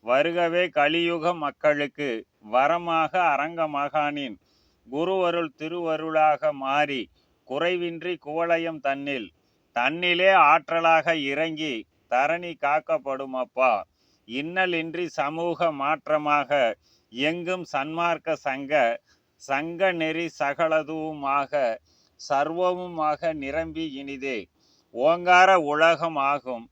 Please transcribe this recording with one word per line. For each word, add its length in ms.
வருகவே 640
கலியுக 560
மக்களுக்கு 720
வரமாக 640
அரங்க 420
மகானின் 680
குருவருள் 680
திருவருளாக 960
மாறி 460
குறைவின்றி 720
குவலயம் 600
தன்னில், 480
தன்னிலே 540
ஆற்றலாக 800
இறங்கி 500
தரணி 500
காக்கப்படுமப்பா. 1160
இன்னலின்றி 840
சமூக 640
மாற்றமாக 760
எங்கும் 540
சன்மார்க்க 720
சங்க, 360
சங்க 520
நெறி 400
சகலதுவுமாக 1160
சர்வமுமாக 1160
நிரம்பி 580
இனிதே. 460
ஓங்கார 560
உலகம் 600
ஆகும் 480